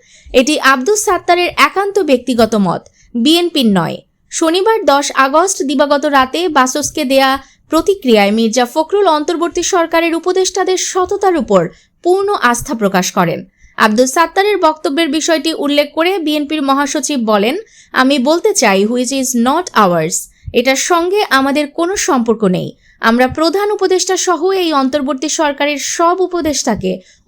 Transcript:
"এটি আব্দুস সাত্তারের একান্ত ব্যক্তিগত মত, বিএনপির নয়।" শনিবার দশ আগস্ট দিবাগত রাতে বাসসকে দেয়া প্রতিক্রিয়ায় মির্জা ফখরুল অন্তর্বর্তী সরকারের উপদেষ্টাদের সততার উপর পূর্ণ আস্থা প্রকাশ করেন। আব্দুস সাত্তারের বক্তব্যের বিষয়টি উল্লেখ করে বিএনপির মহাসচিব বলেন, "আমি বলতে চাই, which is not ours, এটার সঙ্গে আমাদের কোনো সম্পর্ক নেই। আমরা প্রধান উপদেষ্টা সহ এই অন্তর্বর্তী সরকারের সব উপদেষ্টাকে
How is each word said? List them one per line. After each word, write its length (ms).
"এটি 280
আব্দুস 440
সাত্তারের 520
একান্ত 420
ব্যক্তিগত 560
মত, 280
বিএনপির 520
নয়।" 300
শনিবার 540
দশ 300
আগস্ট 480
দিবাগত 420
রাতে 440
বাসসকে 560
দেয়া 340
প্রতিক্রিয়ায় 640
মির্জা 340
ফখরুল 420
অন্তর্বর্তী 560
সরকারের 520
উপদেষ্টাদের 640
সততার 600
উপর 320
পূর্ণ 320
আস্থা 400
প্রকাশ 380
করেন। 320
আব্দুস 360
সাত্তারের 440
বক্তব্যের 520
বিষয়টি 460
উল্লেখ 400
করে 240
বিএনপির 440
মহাসচিব 640
বলেন, 320
"আমি 260
বলতে 360
চাই, 300
which 280
is 320
not 200
ours, 500
এটার 240
সঙ্গে 540
আমাদের 380
কোনো 280
সম্পর্ক 480
নেই। 280
আমরা 280
প্রধান 420
উপদেষ্টা 460
সহ 340
এই 220
অন্তর্বর্তী 560
সরকারের 500
সব 420
উপদেষ্টাকে 800